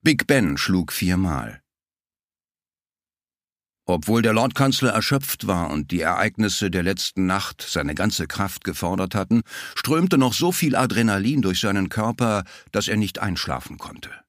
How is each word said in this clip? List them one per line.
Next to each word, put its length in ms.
Big 200
Ben 320
schlug 360
viermal. 680
Obwohl 360
der 100
Lordkanzler 600
erschöpft 560
war 220
und 220
die 80
Ereignisse 720
der 120
letzten 420
Nacht 360
seine 320
ganze 320
Kraft 380
gefordert 520
hatten, 260
strömte 420
noch 140
so 220
viel 240
Adrenalin 640
durch 180
seinen 300
Körper, 560
dass 160
er 80
nicht 240
einschlafen 580
konnte. 340